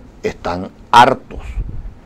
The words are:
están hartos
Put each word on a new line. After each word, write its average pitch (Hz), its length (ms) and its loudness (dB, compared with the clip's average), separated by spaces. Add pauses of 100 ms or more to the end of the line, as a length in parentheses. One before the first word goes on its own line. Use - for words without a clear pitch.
(220)
están 90 460 -6 (240)
hartos 123 480 4 (640)